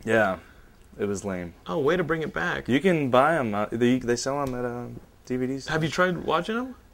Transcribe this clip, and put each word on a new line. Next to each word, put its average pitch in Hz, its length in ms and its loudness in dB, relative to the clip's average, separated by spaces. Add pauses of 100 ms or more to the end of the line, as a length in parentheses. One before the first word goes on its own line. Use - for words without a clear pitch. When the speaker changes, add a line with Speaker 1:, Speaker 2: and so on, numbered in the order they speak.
Speaker 1:
Yeah, 107 340 2 (600)
it 104 60 -2
was 101 200 -4
lame. 90 300 -6 (120)
Speaker 2:
Oh, 175 120 -4
way 156 180 2
to 185 60 0
bring 160 200 -2
it - 120 -8
back. 160 340 -4
Speaker 1:
You 131 120 4
can 160 280 2
buy 139 280 4
'em. 117 180 -2
Uh, 104 160 0
they, 120 300 4
they 120 160 0
sell 139 260 -2
'em 131 120 -4
at, 123 100 -6
uh, 120 220 -6 (400)
D 127 100 -4
V 127 100 0
Ds. 135 220 -6
Speaker 2:
Have 156 160 0
you 160 60 2
tried 180 280 2
watching 175 380 -2
'em? 254 180 -6 (200)